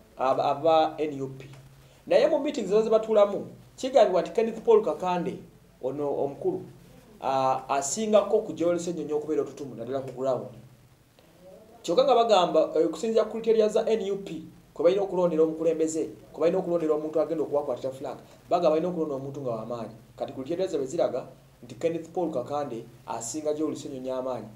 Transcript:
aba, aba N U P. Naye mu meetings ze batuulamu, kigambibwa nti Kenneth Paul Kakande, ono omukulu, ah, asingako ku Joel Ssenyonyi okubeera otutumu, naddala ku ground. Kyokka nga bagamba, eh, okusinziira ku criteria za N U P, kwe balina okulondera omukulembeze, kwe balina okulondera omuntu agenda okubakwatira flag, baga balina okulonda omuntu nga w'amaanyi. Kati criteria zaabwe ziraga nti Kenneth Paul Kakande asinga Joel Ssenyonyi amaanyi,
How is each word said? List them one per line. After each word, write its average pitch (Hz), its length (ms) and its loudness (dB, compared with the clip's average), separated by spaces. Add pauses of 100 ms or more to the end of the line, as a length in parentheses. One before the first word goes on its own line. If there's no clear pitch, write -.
(180)
aba, 131 260 0
aba 156 560 2
N 147 220 -4
U 135 60 -6 (120)
P. - 80 -18 (600)
Naye 214 200 6
mu 311 120 2
meetings 269 280 -4
ze 220 220 2
batuulamu, 208 580 2 (300)
kigambibwa 208 440 4
nti - 100 -4
Kenneth 226 340 -2
Paul 214 180 8
Kakande, 165 540 -2 (440)
ono 139 420 -2
omukulu, - 380 -2 (600)
ah, 131 480 0
asingako 208 720 2
ku - 140 -4
Joel 170 260 0
Ssenyonyi 156 340 -6
okubeera 151 300 0
otutumu, 135 320 -12
naddala 123 260 -6
ku 131 100 -10
ground. 127 400 -4 (1300)
Kyokka 202 200 2
nga 262 120 4
bagamba, 180 600 4
eh, 160 100 4
okusinziira 220 400 0
ku - 60 -10
criteria 220 380 4
za 208 180 0
N 196 240 0
U 196 60 -2
P, 170 260 -10 (300)
kwe 143 100 -4
balina 185 200 6
okulondera 175 400 2
omukulembeze, 160 640 0 (240)
kwe 143 80 -6
balina 175 160 2
okulondera 170 360 0
omuntu 156 280 -2
agenda 151 220 -2
okubakwatira 139 480 -4
flag, 127 260 -10 (320)
baga 170 200 4
balina 160 180 2
okulonda 160 280 -4
omuntu 139 260 -8
nga 127 100 -4
w'amaanyi. 113 440 -8 (220)
Kati 113 160 -8
criteria 170 340 -4
zaabwe 147 200 -4
ziraga 135 400 -2 (360)
nti 123 120 -16
Kenneth 165 340 -4
Paul 170 220 -2
Kakande 131 540 -6 (220)
asinga 151 460 -4
Joel 151 220 -2
Ssenyonyi 131 360 -10
amaanyi, 127 440 -6